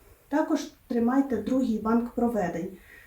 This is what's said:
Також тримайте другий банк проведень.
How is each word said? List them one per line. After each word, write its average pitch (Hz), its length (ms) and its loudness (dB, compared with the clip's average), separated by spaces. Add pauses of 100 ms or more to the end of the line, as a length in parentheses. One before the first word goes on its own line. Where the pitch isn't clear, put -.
(280)
Також 311 320 0 (280)
тримайте 240 480 2
другий 220 420 0
банк 233 320 0
проведень. 190 580 -2 (380)